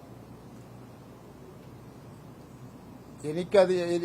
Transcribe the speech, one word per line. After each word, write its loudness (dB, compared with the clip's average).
എനിക്കത് 8
എ-, 4